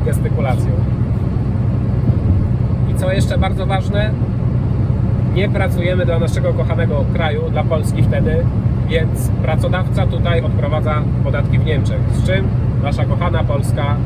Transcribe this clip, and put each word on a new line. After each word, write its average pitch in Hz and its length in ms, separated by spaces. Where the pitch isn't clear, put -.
gestykulacją. - 640
I - 40
co 185 180
jeszcze - 260
bardzo - 280
ważne, 196 440
nie 196 140
pracujemy 185 580
dla 165 120
naszego - 340
kochanego - 600
kraju, 165 280
dla 151 140
Polski - 380
wtedy, - 340
więc - 420
pracodawca 185 640
tutaj 175 340
odprowadza - 540
podatki 143 340
w - 60
Niemczech, - 360
z - 140
czym - 180
nasza - 220
kochana - 400
Polska - 600